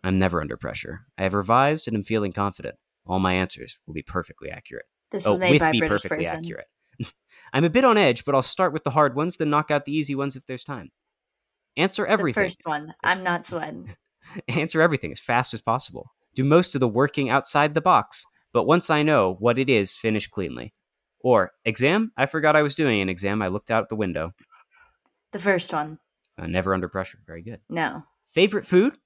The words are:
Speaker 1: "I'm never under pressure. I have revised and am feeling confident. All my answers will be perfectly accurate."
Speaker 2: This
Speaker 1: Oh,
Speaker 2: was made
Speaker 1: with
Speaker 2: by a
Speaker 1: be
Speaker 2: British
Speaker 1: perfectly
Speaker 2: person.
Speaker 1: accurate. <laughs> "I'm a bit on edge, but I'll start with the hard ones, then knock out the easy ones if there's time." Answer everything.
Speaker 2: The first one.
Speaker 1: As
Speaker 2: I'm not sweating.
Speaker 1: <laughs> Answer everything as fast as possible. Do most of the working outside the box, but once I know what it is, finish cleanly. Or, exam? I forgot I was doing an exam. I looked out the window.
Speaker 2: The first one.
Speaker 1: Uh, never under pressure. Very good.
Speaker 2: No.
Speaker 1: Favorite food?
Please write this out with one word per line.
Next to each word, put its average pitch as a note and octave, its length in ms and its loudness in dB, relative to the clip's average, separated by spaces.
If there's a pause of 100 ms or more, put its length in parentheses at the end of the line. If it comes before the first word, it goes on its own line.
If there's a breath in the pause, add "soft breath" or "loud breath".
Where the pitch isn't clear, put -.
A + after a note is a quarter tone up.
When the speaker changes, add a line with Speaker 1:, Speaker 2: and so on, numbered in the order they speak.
Speaker 1:
"I'm F#2+ 160 2
never F2 220 2
under C#2+ 160 -8
pressure. - 480 -10 (120)
I F#2+ 60 -4
have F#2+ 100 0
revised B2 540 2
and A2 100 -4
am G2+ 60 -4
feeling G#2 300 -2
confident. G2+ 420 -6 (300)
All F#2 140 0
my F#2 140 2
answers - 520 -4
will D#2+ 80 -14
be D2+ 100 -8
perfectly - 460 -8
accurate." - 360 -16 (260)
Speaker 2:
This F#3+ 160 -2
Speaker 1:
Oh, - 60 4
Speaker 2:
was F#3 80 2
made F3+ 100 4
Speaker 1:
with D#3 100 6
Speaker 2:
by D#3+ 80 2
a - 20 2
Speaker 1:
be - 80 2
Speaker 2:
British G#2 240 0
Speaker 1:
perfectly D3+ 220 -4
Speaker 2:
person. E2+ 140 -4
Speaker 1:
accurate. - 280 -12 (320)
<laughs> - 140 -10 (400 soft breath)
"I'm C#3 120 2
a E3+ 40 4
bit B3 160 4
on A3+ 120 8
edge, C#3 280 4
but C#3+ 100 0
I'll C3 60 4
start F3+ 320 0
with D#3 100 -6
the D3 80 -2
hard C#3 240 4
ones, E3 220 -4
then D3+ 120 -2
knock D3 200 0
out D3 160 2
the C#3+ 100 -6
easy C#3+ 200 -2
ones C#3 220 -4
if - 80 -18
there's B2+ 180 -12
time." A#2+ 280 -12 (840)
Answer F#3+ 280 0
everything. G3 380 0
Speaker 2:
The F#3 60 0
first F3+ 160 -12
one. D#3 280 -8 (100)
Speaker 1:
As F#3 140 0
Speaker 2:
I'm F#3 60 -10
not F3 220 -2
sweating. D#3 500 -10 (300)
Speaker 1:
<laughs> - 220 -14
Answer D#3 340 0
everything D3 300 2
as - 80 -10
fast B2 340 -2
as A2+ 80 -10
possible. - 500 -4 (240)
Do C3 80 0
most E3 320 4
of C3 40 0
the B2+ 80 4
working C3 420 0
outside D3 440 0
the D#3 80 0
box, D#3 440 2 (280)
but G#2+ 120 2
once E3 240 4
I D3+ 140 2
know A2 360 4
what A#2 200 2
it C3+ 100 0
is, G#2 260 2
finish A2 320 -2
cleanly. C2 460 -8 (460)
Or, A2 320 4 (120)
exam? D#3 540 0
I C3 80 2
forgot D3+ 300 2
I D3+ 80 6
was C#3+ 120 -2
doing A#2+ 260 2
an F#2 80 0
exam. G2 320 -2
I G2 60 -2
looked G2 240 -6
out A2 180 0
the A2 60 -6
window. F2 380 -4 (1000 soft breath)
Speaker 2:
The G3+ 80 -10
first F#3 340 0
one. D#3 260 -6 (380)
Speaker 1:
Uh, E2+ 100 -10
never F#2 260 0
under F2+ 160 -2
pressure. - 360 -8
Very E2 180 -16
good. A2 160 -16 (100)
Speaker 2:
No. D#3 340 -4 (240)
Speaker 1:
Favorite F#3+ 380 2
food? G3 400 4